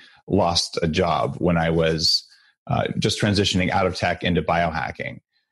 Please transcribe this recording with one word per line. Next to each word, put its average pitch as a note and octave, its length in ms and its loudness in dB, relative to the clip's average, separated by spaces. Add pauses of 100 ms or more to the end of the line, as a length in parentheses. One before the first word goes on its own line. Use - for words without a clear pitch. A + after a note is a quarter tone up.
(260)
lost E2+ 560 0
a E2+ 60 2
job D#2 500 0
when F2 180 2
I E2 140 0
was, E2 560 0 (400)
uh, - 220 0 (100)
just - 220 -2
transitioning G2 500 2
out F#2+ 160 2
of F2 80 0
tech F2 300 -2
into E2+ 180 2
biohacking. E2 800 -2 (320)